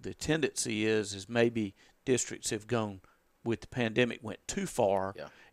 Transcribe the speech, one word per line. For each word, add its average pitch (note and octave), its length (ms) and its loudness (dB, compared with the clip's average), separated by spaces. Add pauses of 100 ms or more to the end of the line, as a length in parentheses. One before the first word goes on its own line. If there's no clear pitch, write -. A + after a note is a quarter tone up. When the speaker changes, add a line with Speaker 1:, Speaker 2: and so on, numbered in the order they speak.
Speaker 1:
the F#2+ 140 -10
tendency B2 720 0
is, G#2+ 280 2
is G2 140 -12
maybe A#2 460 2 (300)
districts - 460 0
have G#2+ 160 -4
gone, G#2+ 340 -2 (440)
with A2+ 160 0
the - 80 -16
pandemic, A#2+ 540 2
went G#2+ 260 -10
too G3 180 -4
far. G2 500 2
Speaker 2:
Yeah. D2+ 100 -10 (260)